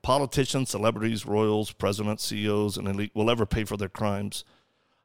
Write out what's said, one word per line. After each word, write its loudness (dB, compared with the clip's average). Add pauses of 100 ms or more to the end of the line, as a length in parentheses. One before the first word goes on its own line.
politicians, 2
celebrities, 0
royals, 2
presidents, -2
C -4
E 2
Os, 0
and -6
elite, -4
will 2
ever 2
pay 0
for -6
their -4
crimes? -4 (600)